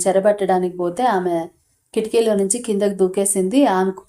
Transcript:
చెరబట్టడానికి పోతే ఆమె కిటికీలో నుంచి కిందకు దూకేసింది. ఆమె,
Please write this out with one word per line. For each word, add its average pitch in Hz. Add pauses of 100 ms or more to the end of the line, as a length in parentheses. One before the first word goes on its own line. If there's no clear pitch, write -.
చెరబట్టడానికి 190
పోతే 175
ఆమె 180 (460)
కిటికీలో 220
నుంచి 196
కిందకు 208
దూకేసింది. 190
ఆమె, 190 (160)